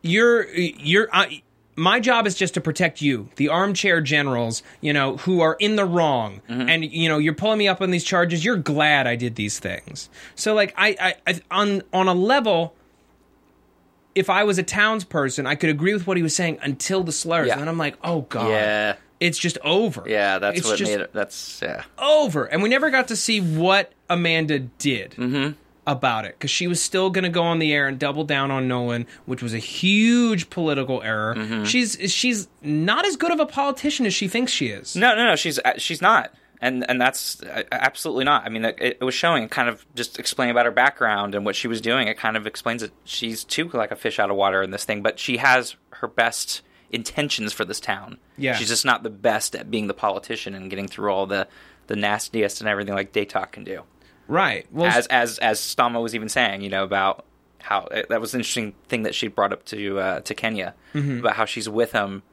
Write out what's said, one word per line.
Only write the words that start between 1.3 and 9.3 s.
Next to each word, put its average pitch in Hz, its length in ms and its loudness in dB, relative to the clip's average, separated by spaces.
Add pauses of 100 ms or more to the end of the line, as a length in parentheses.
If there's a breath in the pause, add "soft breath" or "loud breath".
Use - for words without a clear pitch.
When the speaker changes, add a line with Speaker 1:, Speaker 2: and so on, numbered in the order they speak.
Speaker 1:
my 190 220 4
job 233 280 2
is 180 80 -2
just 180 180 0
to 180 80 -2
protect 160 400 -2
you, 123 260 0 (100)
the 143 120 2
armchair 180 520 2
generals, 131 600 0 (200 loud breath)
you 147 120 0
know, 135 240 2
who 180 240 2
are 156 180 4
in 208 180 2
the 202 80 2
wrong, 135 640 0
Speaker 2:
Mm-hmm. 123 200 -2
Speaker 1:
and, 165 160 2
you 165 240 0
know, 151 80 2
you're 151 160 2
pulling 214 260 0
me 202 80 2
up 185 140 0
on 185 100 0
these 175 120 0
charges. 170 420 2
You're 240 120 2
glad 147 500 2
I 120 80 0
did 117 200 -4